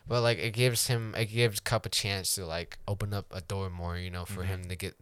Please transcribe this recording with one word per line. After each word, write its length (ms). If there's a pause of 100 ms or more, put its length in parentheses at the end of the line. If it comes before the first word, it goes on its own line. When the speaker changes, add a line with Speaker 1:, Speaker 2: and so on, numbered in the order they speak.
Speaker 1:
But, 160
like, 160
it 140
gives 360
him, 280
it 120
gives 340
Kupp 240
a 40
chance 460
to, 100
like, 400
open 280
up 200
a 60
door 300
more, 280
you 120
know, 160
for 160
Speaker 2:
Mm-hmm. 80
Speaker 1:
him 160
to 100
get 260